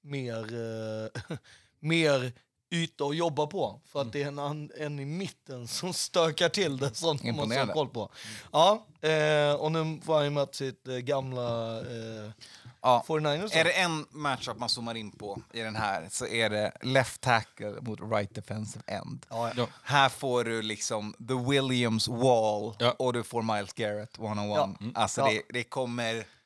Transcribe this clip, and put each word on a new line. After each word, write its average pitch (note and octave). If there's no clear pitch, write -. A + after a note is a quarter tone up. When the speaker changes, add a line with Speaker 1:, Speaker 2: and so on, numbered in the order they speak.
Speaker 1:
mer, A#2+
eh, A2+
<laughs> -
mer D3
yta E3
att D3
jobba D3+
på. D3
För D3
att C3+
Speaker 2:
Mm. A2+
Speaker 1:
det C#3+
är C#3+
en C#3+
an-, D3
en D3
i C3+
mitten C#3
som F3+
stökar E3
till D#3+
det, C3
sånt D#3
man A2+
måste A2+
ha C3+
Speaker 3:
Imponerande. G#2
Speaker 1:
koll D3
på. G#2+
Ja, F3+
eh, D3+
och D#3
nu D#3+
får D#3+
han D3+
ju C#3+
mött C#3+
sitt, C3
eh, B2+
gamla, B2
eh, A2+
Speaker 3:
Ja. A#2+
Speaker 1:
forty-niners D3+
då. D#3+
Speaker 3:
Är D#3+
det F3
en E3+
matchup C3
man A#2
zoomar A#2
in G#2+
på G2+
i A#2
den A2
här G2
så -
är A2+
det G#2+
left C3
tackle G#2+
mot A2
right G#2+
defensive A2
end. -
Speaker 1:
Ja, A#2
ja. A2+
Speaker 2:
Ja. A#2+
Speaker 3:
Här C#3
får B2
du A2+
liksom G#2+
the C3
Williams B2
wall A2
Speaker 2:
Ja. A#2+
Speaker 3:
och B2+
du A#2
får A#2
Miles G#2
Garrett G#2
one-on-one. G#2
Speaker 1:
Ja. D3
Speaker 2:
Mm. A2
Speaker 3:
Alltså A2+
Speaker 1:
Ja. C#3
Speaker 3:
det, G#2+
det A#2+
kommer A#2+